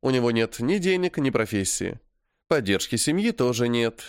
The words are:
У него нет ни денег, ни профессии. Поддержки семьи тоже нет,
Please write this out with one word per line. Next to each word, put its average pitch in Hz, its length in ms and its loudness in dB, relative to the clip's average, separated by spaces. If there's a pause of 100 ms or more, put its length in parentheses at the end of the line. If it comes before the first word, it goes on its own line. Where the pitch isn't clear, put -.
У 131 80 0
него 123 200 2
нет 113 300 0
ни 147 160 0
денег, 180 400 0
ни 135 140 0
профессии. 104 680 -2 (500)
Поддержки 104 480 0
семьи 185 340 0
тоже 123 380 0
нет, 117 400 0